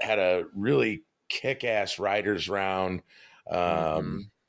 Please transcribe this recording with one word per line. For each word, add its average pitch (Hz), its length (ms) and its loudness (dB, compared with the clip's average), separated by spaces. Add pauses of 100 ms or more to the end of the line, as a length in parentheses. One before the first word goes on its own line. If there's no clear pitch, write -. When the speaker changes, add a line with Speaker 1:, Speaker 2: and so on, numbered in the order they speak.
Speaker 1:
had 110 200 0
a 90 240 4 (100)
really 110 500 0 (240)
kick-ass 120 680 -2
writers 98 500 0
round. 95 540 0 (480)
Um, 85 60 0
Speaker 2:
Mm-hmm. 80 640 0 (300)